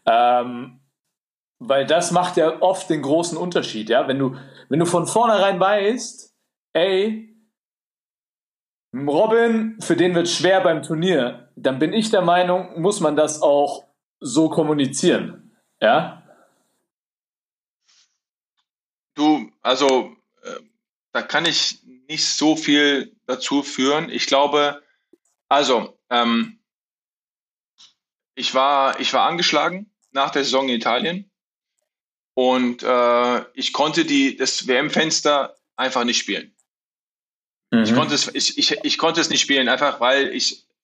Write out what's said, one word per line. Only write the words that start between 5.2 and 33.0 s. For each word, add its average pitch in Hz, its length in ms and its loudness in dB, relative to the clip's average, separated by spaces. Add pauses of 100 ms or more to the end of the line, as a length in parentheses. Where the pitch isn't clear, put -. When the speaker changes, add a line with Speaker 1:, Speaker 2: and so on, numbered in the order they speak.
Speaker 1:
weißt, 208 720 -2 (380)
ey, 196 600 -2 (1600)
Robin, 220 840 0
für 170 160 0
den 175 180 2
wird's 170 200 0
schwer 185 260 2
beim 165 220 0
Turnier, 156 720 -2
dann 135 220 -2
bin 156 140 0
ich 220 180 0
der 196 120 2
Meinung, 180 580 0
muss 202 200 -2
man 151 160 0
das 151 260 -2
auch 143 420 0 (360)
so 156 280 0
kommunizieren, 147 1080 -2 (240)
ja? 139 420 0 (3000)
Speaker 2:
Du, 147 360 2 (120)
also, 131 540 2 (260)
äh, 87 180 -16 (520)
da 117 100 -4
kann 151 240 -2
ich - 360 -4 (260)
nicht 156 180 -4
so 156 300 0
viel 143 600 0 (100)
dazu 135 360 -4
führen. 143 480 -2
Ich 120 160 -6
glaube, 143 560 0 (640)
also, 131 500 0 (120)
ähm, 117 480 0 (1800)
ich - 200 -4
war, 139 440 2
ich 127 140 -4
war 127 160 2
angeschlagen 170 640 -2 (180)
nach 139 200 -2
der 139 120 -2
Saison 135 260 0
in 123 60 0
Italien 123 560 -2 (1040)
und, 127 480 0
äh, 120 720 2